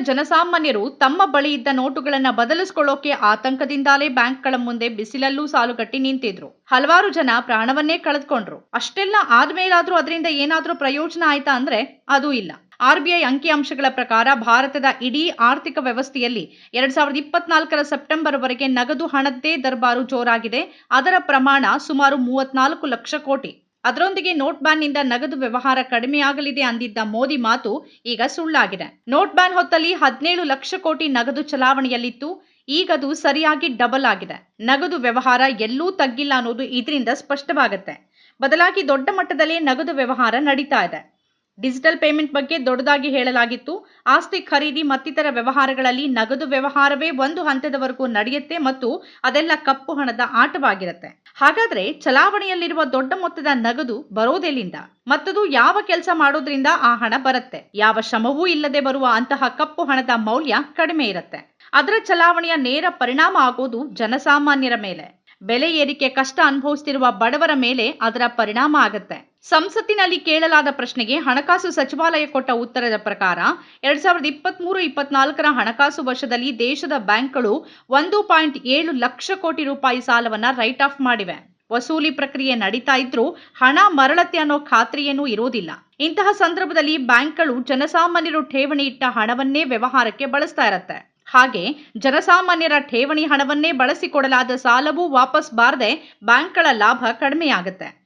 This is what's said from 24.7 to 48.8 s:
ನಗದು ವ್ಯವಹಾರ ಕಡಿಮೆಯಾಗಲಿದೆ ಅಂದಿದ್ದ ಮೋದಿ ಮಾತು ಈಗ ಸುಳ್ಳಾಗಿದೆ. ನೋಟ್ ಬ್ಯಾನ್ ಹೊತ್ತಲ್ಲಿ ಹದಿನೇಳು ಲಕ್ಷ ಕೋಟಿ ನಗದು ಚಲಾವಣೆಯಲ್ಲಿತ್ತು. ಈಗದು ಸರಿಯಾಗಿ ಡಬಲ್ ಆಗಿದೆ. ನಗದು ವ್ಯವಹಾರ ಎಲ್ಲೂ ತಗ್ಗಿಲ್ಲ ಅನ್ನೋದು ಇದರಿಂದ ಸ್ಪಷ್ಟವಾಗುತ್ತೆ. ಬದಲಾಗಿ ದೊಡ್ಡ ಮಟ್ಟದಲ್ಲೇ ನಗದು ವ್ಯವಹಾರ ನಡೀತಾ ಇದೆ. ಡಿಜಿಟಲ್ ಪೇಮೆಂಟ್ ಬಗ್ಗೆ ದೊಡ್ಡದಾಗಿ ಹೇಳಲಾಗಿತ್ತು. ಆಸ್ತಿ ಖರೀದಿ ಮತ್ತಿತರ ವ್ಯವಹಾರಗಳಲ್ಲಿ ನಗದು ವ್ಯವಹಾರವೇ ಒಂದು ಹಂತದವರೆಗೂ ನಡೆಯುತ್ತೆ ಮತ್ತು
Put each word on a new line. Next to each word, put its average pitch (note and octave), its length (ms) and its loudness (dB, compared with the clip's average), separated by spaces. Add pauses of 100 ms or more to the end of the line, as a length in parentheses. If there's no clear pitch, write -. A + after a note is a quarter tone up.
ನಗದು C4 400 -2
ವ್ಯವಹಾರ B3+ 380 0 (120)
ಕಡಿಮೆಯಾಗಲಿದೆ C#4 800 -2
ಅಂದಿದ್ದ A#3 340 -6
ಮೋದಿ A#3+ 340 -2 (100)
ಮಾತು A#3 240 -2 (340)
ಈಗ A3+ 160 -4 (140)
ಸುಳ್ಳಾಗಿದೆ. A3 520 -2 (200)
ನೋಟ್ F#4 300 2
ಬ್ಯಾನ್ F#4 200 4
ಹೊತ್ತಲ್ಲಿ E4+ 340 2 (120)
ಹದಿನೇಳು D4+ 500 0
ಲಕ್ಷ - 200 -8 (120)
ಕೋಟಿ D#4 220 -2 (100)
ನಗದು B3 340 -2
ಚಲಾವಣೆಯಲ್ಲಿತ್ತು. B3+ 760 -2 (380)
ಈಗದು D4+ 440 -2 (140)
ಸರಿಯಾಗಿ D#4 420 0 (140)
ಡಬಲ್ B3+ 320 2
ಆಗಿದೆ. F#3 260 -10 (320)
ನಗದು D4+ 260 0 (100)
ವ್ಯವಹಾರ B3 340 2 (260)
ಎಲ್ಲೂ C4 240 -4
ತಗ್ಗಿಲ್ಲ C#4 460 -2
ಅನ್ನೋದು A#3 280 -4 (140)
ಇದರಿಂದ B3+ 340 -4
ಸ್ಪಷ್ಟವಾಗುತ್ತೆ. C4+ 840 -4 (460)
ಬದಲಾಗಿ F4 460 2
ದೊಡ್ಡ C4+ 220 0 (100)
ಮಟ್ಟದಲ್ಲೇ D#4+ 400 0
ನಗದು D4 420 -2
ವ್ಯವಹಾರ A#3+ 380 0
ನಡೀತಾ C#4 500 0
ಇದೆ. D#3 120 -12 (600)
ಡಿಜಿಟಲ್ C4 400 0
ಪೇಮೆಂಟ್ D4+ 340 0
ಬಗ್ಗೆ C#4+ 200 -2 (100)
ದೊಡ್ಡದಾಗಿ C4 480 0
ಹೇಳಲಾಗಿತ್ತು. B3 600 -2 (340)
ಆಸ್ತಿ E4 320 2 (100)
ಖರೀದಿ D4+ 400 0
ಮತ್ತಿತರ C#4 380 -2 (100)
ವ್ಯವಹಾರಗಳಲ್ಲಿ C4 640 0 (140)
ನಗದು B3 340 -2
ವ್ಯವಹಾರವೇ C#4 580 2 (140)
ಒಂದು E4 240 -4
ಹಂತದವರೆಗೂ C4 580 -4 (120)
ನಡೆಯುತ್ತೆ C#4+ 400 -4
ಮತ್ತು C4 320 -2 (340)